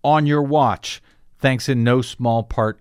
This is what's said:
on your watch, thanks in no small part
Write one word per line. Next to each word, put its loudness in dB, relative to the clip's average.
on 2
your 2
watch, 0
thanks -2
in 0
no 2
small -2
part -4